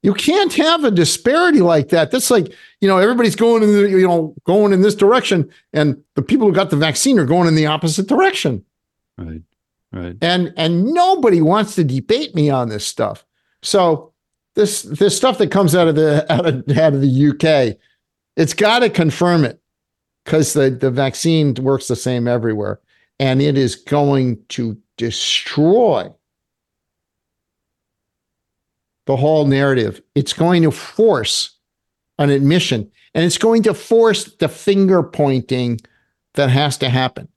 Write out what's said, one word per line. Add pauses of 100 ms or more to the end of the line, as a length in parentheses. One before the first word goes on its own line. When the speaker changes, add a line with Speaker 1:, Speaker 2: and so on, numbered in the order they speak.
Speaker 1:
You
can't
have
a
disparity
like
that.
That's
like, (260)
you
know,
everybody's
going
in
the,
you
know, (100)
going
in
this
direction, (240)
and (120)
the
people
who
got
the
vaccine
are
going
in
the
opposite
direction. (540)
Speaker 2:
Right. (500)
Right.
Speaker 1:
And,
and
nobody
wants
to
debate
me
on
this
stuff. (380)
So (440)
this,
this
stuff
that
comes
out
of
the,
<laughs>
out
of,
out
of
the
U
K, (580)
it's
gotta
confirm
it, (680)
'cause
the,
the
vaccine
works
the
same
everywhere, (400)
and
it
is
going (120)
to (200)
destroy (3000)
the
whole
narrative. (140)
It's
going
to
force (600)
an
admission, (240)
and
it's
going
to
force
the
finger
pointing (540)
that
has
to
happen.